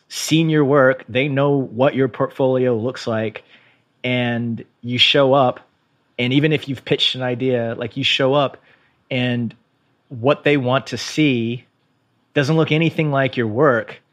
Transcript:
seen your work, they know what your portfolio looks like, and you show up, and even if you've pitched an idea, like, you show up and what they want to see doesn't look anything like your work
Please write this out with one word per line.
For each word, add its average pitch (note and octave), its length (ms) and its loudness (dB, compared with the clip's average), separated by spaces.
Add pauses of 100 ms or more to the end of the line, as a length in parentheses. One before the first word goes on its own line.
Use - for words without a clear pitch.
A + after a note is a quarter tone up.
seen D#3+ 420 0
your D3+ 140 4
work, C3 440 4
they B2+ 200 -2
know C#3 300 0
what B2+ 360 0
your C3 140 0
portfolio B2+ 680 0
looks A#2+ 300 -6
like, A2 380 -4 (580)
and A#2+ 600 -2 (160)
you A#2+ 180 -6
show C3+ 340 4
up, C3 280 2 (580)
and B2 140 -2
even D3 200 2
if C#3+ 160 -4
you've B2+ 160 -8
pitched - 300 0
an B2+ 80 -8
idea, B2 560 -2
like, A#2+ 180 -8
you C3+ 60 -6
show C3 320 0
up C3+ 220 0 (560)
and B2 420 -2 (540)
what C#3 340 0
they D3 140 2
want C3 320 0
to A#2+ 100 -8
see A#2+ 640 -2 (720)
doesn't D3 220 2
look D#3 160 2
anything D#3 400 0
like C3+ 240 0
your A#2+ 100 0
work A#2 540 0 (120)